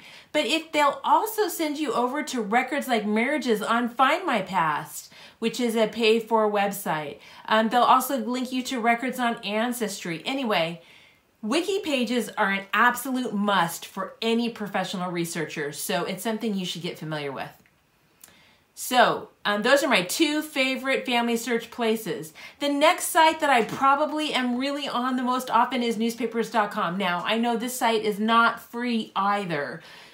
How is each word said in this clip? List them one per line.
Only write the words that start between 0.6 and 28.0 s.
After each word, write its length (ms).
they'll 320
also 440
send 320
you 140
over 280
to 180
records 480
like 160
marriages 600
on 260
Find 380
My 160
Past, 680
which 200
is 160
a 120
pay-for 640
website. 640
Um, 220
they'll 120
also 360
link 340
you 100
to 180
records 400
on 240
Ancestry. 800
Anyway, 600
wiki 380
pages 580
are 140
an 140
absolute 580
must 540
for 340
any 280
professional 640
researcher, 600
so 340
it's 180
something 300
you 120
should 180
get 160
familiar 320
with. 180
So, 500
um, 200
those 200
are 40
my 160
two 400
favorite 600
family 320
search 360
places. 600
The 100
next 360
site 340
that 100
I 140
probably 720
am 240
really 300
on 280
the 80
most 260
often 320
is 160
newspapers 540
dot 180
com. 260
Now, 300
I 140
know 180
this 180
site 280